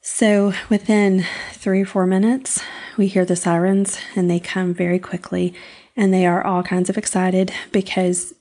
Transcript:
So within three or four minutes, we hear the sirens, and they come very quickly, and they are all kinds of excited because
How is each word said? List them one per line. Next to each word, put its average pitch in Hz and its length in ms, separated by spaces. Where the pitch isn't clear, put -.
So 202 520
within 208 560
three 190 300
or 190 40
four 185 200
minutes, 214 560
we 196 100
hear 190 180
the 180 120
sirens, 185 600
and 180 140
they 175 100
come 180 340
very 175 240
quickly, 180 560
and 202 160
they 185 140
are 175 180
all 180 180
kinds 180 280
of 190 80
excited 185 540
because 185 680